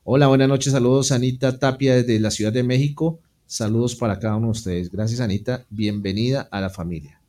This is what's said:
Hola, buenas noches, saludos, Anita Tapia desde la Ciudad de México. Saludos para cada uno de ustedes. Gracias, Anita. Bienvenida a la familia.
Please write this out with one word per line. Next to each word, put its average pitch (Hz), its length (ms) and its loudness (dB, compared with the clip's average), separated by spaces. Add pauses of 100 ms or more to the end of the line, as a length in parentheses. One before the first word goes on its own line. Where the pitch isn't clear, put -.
Hola, 139 240 4
buenas 135 200 6
noches, 135 260 0
saludos, 127 380 2
Anita 127 480 0
Tapia 131 360 2
desde 117 240 2
la 110 120 0
Ciudad 107 220 -2
de 123 100 0
México. 147 560 0 (260)
Saludos 113 500 -2
para 104 240 -2
cada 107 160 -2
uno 110 120 0
de 110 40 0
ustedes. 90 400 -4
Gracias, 110 280 -4
Anita. 120 500 -4
Bienvenida 104 800 -2
a 101 100 -4
la 95 80 -4
familia. 85 600 -10